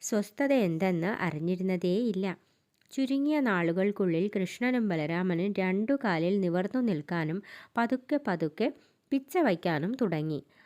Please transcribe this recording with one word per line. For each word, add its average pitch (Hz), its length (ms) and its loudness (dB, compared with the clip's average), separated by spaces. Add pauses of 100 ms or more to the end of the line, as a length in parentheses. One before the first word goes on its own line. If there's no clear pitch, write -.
സ്വസ്ഥത 269 600 -2
എന്തെന്ന് 175 500 0 (120)
അറിഞ്ഞിരുന്നതേയില്ല. 185 1000 0 (680)
ചുരുങ്ങിയ 277 460 0
നാളുകൾക്കുള്ളിൽ 185 880 2
കൃഷ്ണനും 233 600 0
ബലരാമനും 175 680 0
രണ്ടു 196 400 0
കാലിൽ 185 480 2
നിവർന്നു 185 400 0
നിൽക്കാനും 170 580 -2 (340)
പതുക്കെ 254 440 0
പതുക്കെ 180 500 -2 (440)
പിച്ച 277 260 -2
വയ്ക്കാനും 180 560 2
തുടങ്ങി. 156 460 -2 (260)